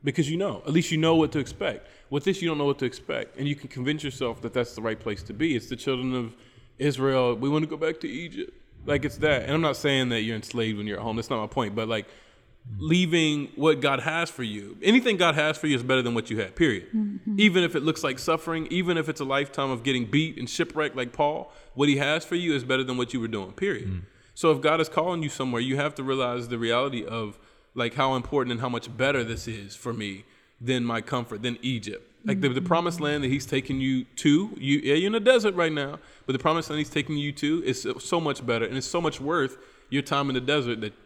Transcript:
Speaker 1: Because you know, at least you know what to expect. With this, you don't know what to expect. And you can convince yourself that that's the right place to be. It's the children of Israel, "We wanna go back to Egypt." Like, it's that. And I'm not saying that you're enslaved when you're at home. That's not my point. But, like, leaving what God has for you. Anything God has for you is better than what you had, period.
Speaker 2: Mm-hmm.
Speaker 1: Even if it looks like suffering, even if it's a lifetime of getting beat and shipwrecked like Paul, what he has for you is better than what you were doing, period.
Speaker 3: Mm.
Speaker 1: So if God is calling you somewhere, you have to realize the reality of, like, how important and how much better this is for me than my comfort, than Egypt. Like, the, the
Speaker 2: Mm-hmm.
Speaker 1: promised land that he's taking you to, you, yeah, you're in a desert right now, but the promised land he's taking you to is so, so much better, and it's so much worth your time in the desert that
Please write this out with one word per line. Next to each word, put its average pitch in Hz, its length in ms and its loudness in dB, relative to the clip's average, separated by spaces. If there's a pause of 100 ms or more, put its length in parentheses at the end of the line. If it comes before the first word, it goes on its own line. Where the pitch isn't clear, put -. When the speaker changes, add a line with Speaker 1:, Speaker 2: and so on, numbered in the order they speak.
Speaker 1:
Because 143 280 0
you 165 80 -2
know, 180 280 -2
at 147 60 -2
least 165 180 2
you 160 80 0
know 160 180 6
what 156 160 6
to 151 60 0
expect. 139 480 -4 (220)
With 143 160 -2
this, 190 160 0
you 170 80 0
don't 156 100 0
know 143 60 0
what 143 140 2
to - 80 -2
expect. - 520 -6
And 139 80 -2
you 147 80 0
can 143 140 -10
convince 143 340 -4
yourself 131 400 -4
that 117 120 -6
that's 120 200 -2
the 113 80 -10
right 110 160 -2
place 104 260 -6
to - 100 -10
be. 147 200 0
It's 110 140 -4
the 127 80 -8
children 127 380 -2
of 117 200 -4 (440)
Israel, 131 560 2
"We 123 160 -2
wanna 156 160 2
go 156 100 -6
back 160 240 -2
to - 80 -6
Egypt." 143 440 -8 (340)
Like, 147 180 0
it's - 140 -4
that. 143 240 4
And 139 100 -2
I'm 156 80 2
not 147 160 2
saying 135 320 2
that 113 140 0
you're 110 140 -2
enslaved 110 420 -2
when 104 80 -6
you're 104 100 -4
at 104 60 -6
home. 110 140 -2
That's 113 120 -4
not 123 100 -2
my 107 80 -2
point. 107 280 -2
But, 113 120 -2
like, 110 200 -2 (720)
leaving 156 760 2
what 147 240 4
God 139 200 2
has 160 300 0
for - 120 -8
you. 104 400 -8
Anything 233 340 6
God 170 180 6
has 151 240 2
for - 80 -2
you 143 100 4
is 117 60 0
better 127 200 2
than 120 120 0
what 113 160 -2
you 110 80 -2
had, 98 180 -4
period. 123 380 2
Speaker 2:
Mm-hmm. 208 440 -2
Speaker 1:
Even 185 240 8
if 170 120 2
it 139 80 0
looks 160 200 0
like 131 160 -2
suffering, 160 520 -2
even 175 260 2
if 156 120 0
it's 151 120 -6
a 143 40 -2
lifetime 139 460 -2
of 120 120 -4
getting 127 240 0
beat 151 320 0
and 120 100 -6
shipwrecked 151 480 -2
like 123 160 -4
Paul, 147 400 -2 (220)
what 143 140 4
he 139 80 6
has 147 280 0
for 175 120 -2
you 175 180 2
is 123 100 -2
better 131 200 2
than 127 120 -2
what 123 160 -2
you 131 80 0
were 113 80 -2
doing, 101 240 -6
period. 135 360 -2
Speaker 3:
Mm. 90 140 -6 (320)
Speaker 1:
So 165 160 4
if 135 100 2
God 156 200 2
is 160 80 0
calling 170 340 0
you 147 60 -4
somewhere, 127 320 -2
you 131 160 0
have 147 200 -2
to 139 60 -8
realize 123 460 -2
the 120 100 -4
reality 117 460 0
of, 110 340 -6 (360)
like, 120 200 -2
how 135 200 2
important 123 380 0
and 113 80 -4
how 127 80 -4
much 120 280 -6
better 131 280 2
this 113 220 -6
is 101 300 -10
for 120 160 -8
me 101 320 -8 (360)
than 120 240 0
my 117 160 0
comfort, 117 420 -6
than 120 200 -4
Egypt. 107 440 -4 (180)
Like, 208 180 0
the, 139 80 4
the 123 100 -2
Speaker 2:
Mm-hmm. 180 60 -4
Speaker 1:
promised 170 340 0
land 147 240 0
that 127 40 0
he's 143 180 -2
taking 135 340 -2
you 131 240 0 (120)
to, 165 420 4
you, 143 220 2
yeah, 139 140 2
you're 175 120 2
in 214 80 0
a 226 60 2
desert 214 340 4
right 165 180 2
now, 147 260 -4 (280)
but 135 80 0
the 131 40 0
promised 156 300 2
land 151 100 -2
he's 147 120 -2
taking 151 260 -2
you 143 160 -2
to 151 320 0
is - 180 -2
so, - 160 -4
so 170 220 0
much 143 240 -2
better, 117 220 2
and 117 100 -4
it's 135 100 -4
so 170 140 0
much 156 200 -2
worth 143 360 0 (320)
your 139 140 0
time 139 260 0
in 131 60 0
the 123 60 2
desert 123 420 0
that 107 100 -6 (140)